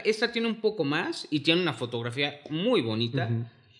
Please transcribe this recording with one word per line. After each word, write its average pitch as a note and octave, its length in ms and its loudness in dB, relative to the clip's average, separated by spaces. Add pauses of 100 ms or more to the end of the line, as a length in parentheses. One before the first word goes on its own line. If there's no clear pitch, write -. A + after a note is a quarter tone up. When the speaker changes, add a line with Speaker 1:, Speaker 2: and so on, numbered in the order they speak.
Speaker 1:
Esta A3 300 2
tiene A#3 160 0
un A3 100 -4
poco G#3 240 0
más E3 480 -2
y D3+ 80 2
tiene E3 220 4
una D#3+ 120 0
fotografía A#2+ 760 -4
muy F3+ 320 2
bonita A#2 500 0
Speaker 2:
Ujú. A#2 140 0 (340)